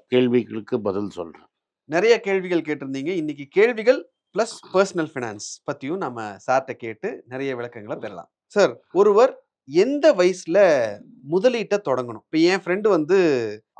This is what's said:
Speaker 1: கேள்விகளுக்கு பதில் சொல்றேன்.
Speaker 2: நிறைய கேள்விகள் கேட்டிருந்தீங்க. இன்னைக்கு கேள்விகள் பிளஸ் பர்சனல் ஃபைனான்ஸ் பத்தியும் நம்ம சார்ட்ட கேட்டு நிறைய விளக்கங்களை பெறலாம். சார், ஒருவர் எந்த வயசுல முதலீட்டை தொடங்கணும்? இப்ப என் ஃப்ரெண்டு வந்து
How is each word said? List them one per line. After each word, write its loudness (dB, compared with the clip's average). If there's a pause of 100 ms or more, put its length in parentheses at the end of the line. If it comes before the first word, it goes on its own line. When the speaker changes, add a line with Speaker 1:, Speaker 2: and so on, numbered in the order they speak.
(120)
Speaker 1:
கேள்விகளுக்கு 0 (100)
பதில் -4
சொல்றேன். -14 (480)
Speaker 2:
நிறைய 4 (120)
கேள்விகள் -2
கேட்டிருந்தீங்க. -6
இன்னைக்கு -8 (120)
கேள்விகள் 2 (340)
பிளஸ் -4 (200)
பர்சனல் 0
ஃபைனான்ஸ் -10 (220)
பத்தியும் -8
நம்ம -10 (200)
சார்ட்ட 0
கேட்டு -10 (220)
நிறைய -6
விளக்கங்களை -12
பெறலாம். -14 (280)
சார், 4 (260)
ஒருவர் 6 (520)
எந்த 4
வயசுல 0 (720)
முதலீட்டை 0 (100)
தொடங்கணும்? -4
இப்ப 0
என் -2
ஃப்ரெண்டு 0
வந்து 2 (600)